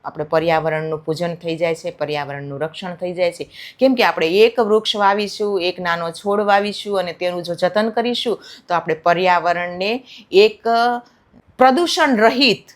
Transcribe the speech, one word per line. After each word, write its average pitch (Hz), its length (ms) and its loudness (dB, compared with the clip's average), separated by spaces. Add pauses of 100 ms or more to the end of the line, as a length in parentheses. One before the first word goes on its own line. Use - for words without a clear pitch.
આપણે 151 180 -10
પર્યાવરણનું 160 760 0
પૂજન 165 360 -4
થઈ 165 200 -6
જાય 165 200 -2
છે, 170 160 -10
પર્યાવરણનું 143 680 -8
રક્ષણ 160 360 -8
થઈ 180 180 -8
જાય 175 180 0
છે. - 180 -12 (300)
કેમ 262 160 4
કે 233 80 2
આપણે 170 240 2
એક 214 320 4
વૃક્ષ 214 360 2
વાવીશું, 202 680 0
એક 180 180 -2
નાનો 170 320 -2
છોડ 202 300 -2
વાવીશું 202 580 0
અને 175 140 -4
તેનું 175 300 -6
જો 170 100 -6
જતન 185 360 0
કરીશું 233 500 -2 (280)
તો 175 80 -2
આપણે 165 180 -2
પર્યાવરણને 175 1120 0 (280)
એક 214 320 4 (920)
પ્રદૂષણ 285 580 4
રહિત 226 500 2 (100)